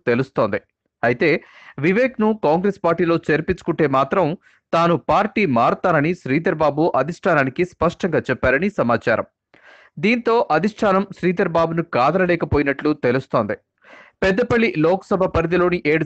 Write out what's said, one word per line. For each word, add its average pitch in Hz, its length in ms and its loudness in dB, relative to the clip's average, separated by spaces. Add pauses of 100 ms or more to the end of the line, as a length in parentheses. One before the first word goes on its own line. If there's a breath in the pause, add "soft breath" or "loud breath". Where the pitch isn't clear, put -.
తెలుస్తోంది. 120 520 0 (440)
అయితే 123 260 2 (500 loud breath)
వివేక్ను 214 640 0
కాంగ్రెస్ 180 400 0
పార్టీలో 170 320 0 (160)
చేర్పించుకుంటే 160 560 -2
మాత్రం 139 500 0 (360 soft breath)
తాను 170 240 2
పార్టీ 202 480 0
మారతానని 151 680 0
శ్రీధర్ 165 420 -2
బాబు 151 400 0
అధిష్టానానికి 151 720 0
స్పష్టంగా 165 540 -2
చెప్పారని 131 500 0
సమాచారం. 117 560 0 (760 loud breath)
దీంతో 233 520 0
అధిష్టానం 196 540 0 (140)
శ్రీధర్ 185 280 0
బాబును 165 360 -2
కాదనలేకపోయినట్లు 151 1120 0
తెలుస్తోంది. 123 640 -2 (680 loud breath)
పెద్దపల్లి 226 540 0
లోక్సభ 180 460 0
పరిధిలోని 175 640 0
ఏడు 156 200 0